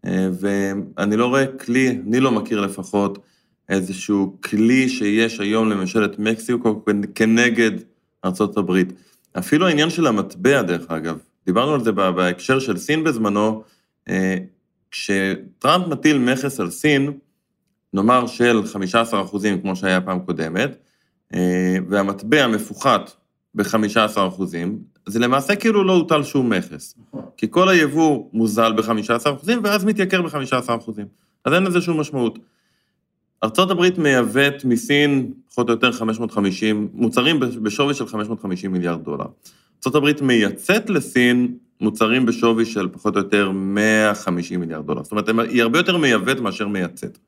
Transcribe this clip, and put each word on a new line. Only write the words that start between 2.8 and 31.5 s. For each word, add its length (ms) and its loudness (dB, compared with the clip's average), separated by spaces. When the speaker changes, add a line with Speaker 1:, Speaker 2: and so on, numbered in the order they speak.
Speaker 1:
איזשהו 760 -2
כלי 440 2
שיש 520 0
היום 300 0
לממשלת 480 -2
מקסיקו 680 -2
כנגד 580 4
ארצות 300 0
הברית. 360 0
אפילו 280 2
העניין 240 2
של 160 0
המטבע, 560 2
דרך 280 -4
אגב, 280 -6
דיברנו 280 2
על 100 0
זה 80 2
בה-, 200 0
בהקשר 460 0
של 180 -2
סין 280 -2
בזמנו, 580 0
אה, 280 0
כשטראמפ 960 -2
מטיל 320 2
מכס 420 -2
על 100 -4
סין, 420 0
נאמר 340 2
של 380 2
חמישה 360 -2
עשר 220 -2
אחוזים, 380 -2
כמו 160 -4
שהיה 240 0
פעם 180 -4
קודמת, 580 -4
אה, 420 0
והמטבע 580 0
מפוחת 640 0
בחמישה 500 0
עשר 240 0
אחוזים, 500 -6
זה 120 -2
למעשה 380 0
כאילו 280 2
לא 80 2
הוטל 300 4
שום 300 0
מכס. 420 -6
Speaker 2:
נכון. 160 -14
Speaker 1:
כי 140 -4
כל 180 4
היבוא 640 4
מוזל 440 2
בחמישה 380 0
עשר 200 0
אחוזים, 300 -2
ואז 200 0
מתייקר 380 0
בחמישה 360 -2
עשר 180 -2
אחוזים. 300 -10
אז 80 2